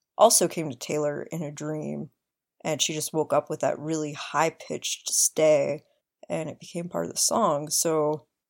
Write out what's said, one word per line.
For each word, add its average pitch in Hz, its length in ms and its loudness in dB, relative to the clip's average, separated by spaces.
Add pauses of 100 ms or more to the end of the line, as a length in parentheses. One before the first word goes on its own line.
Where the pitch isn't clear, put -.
(180)
also 214 300 8
came 156 240 -4
to 120 60 -12
Taylor 147 540 -2
in 165 120 -6
a 147 80 -8
dream. 151 580 -8 (540)
And 156 180 -2
she 160 140 -2
just - 180 -6
woke 156 180 0
up 127 160 2
with 156 120 -6
that - 180 0
really 151 360 -4
high-pitched - 960 -4
stay, 151 760 2 (440)
and 160 220 -4
it - 100 -14
became 170 300 -10
part - 160 -4
of - 60 -8
the - 60 -8
song. 156 520 2
So 151 560 0 (240)